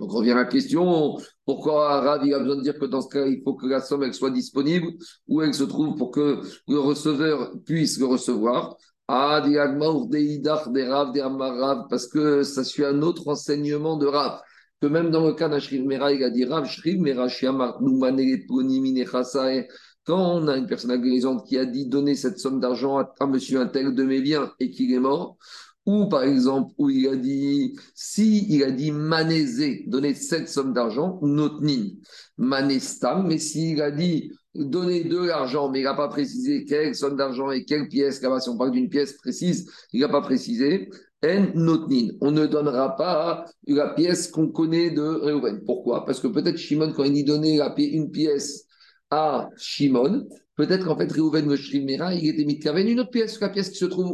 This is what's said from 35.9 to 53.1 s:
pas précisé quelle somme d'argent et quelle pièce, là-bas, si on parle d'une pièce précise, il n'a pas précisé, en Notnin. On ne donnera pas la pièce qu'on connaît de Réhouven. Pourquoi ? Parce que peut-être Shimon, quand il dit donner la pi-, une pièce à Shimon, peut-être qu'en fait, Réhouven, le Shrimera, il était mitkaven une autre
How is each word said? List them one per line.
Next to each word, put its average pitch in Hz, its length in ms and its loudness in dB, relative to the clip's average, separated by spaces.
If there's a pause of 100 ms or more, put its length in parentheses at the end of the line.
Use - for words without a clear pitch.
pas 147 160 0
précisé 131 560 -2
quelle 147 300 0
somme 139 220 -2
d'argent 135 340 -2
et 127 160 -4
quelle 143 220 -2
pièce, 135 340 0
là-bas, 127 180 0
si 123 80 -6
on 120 80 -4
parle 127 140 0
d'une 127 180 0
pièce 139 240 0
précise, 143 580 -4 (220)
il 117 80 0
n'a 147 80 4
pas 143 140 2
précisé, 131 640 0 (360)
en 185 300 4
Notnin. 160 540 2 (120)
On 139 100 2
ne 151 160 4
donnera 143 500 0
pas 165 500 -2 (200)
la 143 220 2
pièce 170 400 0
qu'on 156 200 0
connaît 165 420 2
de 147 120 0
Réhouven. 143 600 0
Pourquoi ? 120 400 -2
Parce - 160 -4
que 135 80 0
peut-être 147 300 0
Shimon, 151 340 0
quand 139 120 -2
il 143 80 4
dit 143 120 2
donner 151 320 2
la 139 140 2
pi-, 143 140 0
une 147 260 -2
pièce 147 560 -2 (440)
à 151 460 0
Shimon, 143 720 0 (280)
peut-être 180 280 2
qu'en 160 120 0
fait, 143 140 -2
Réhouven, 151 380 2
le 143 80 4
Shrimera, 139 580 -4
il 160 140 0
était 151 160 0
mitkaven 151 440 0
une 233 120 2
autre 247 100 -4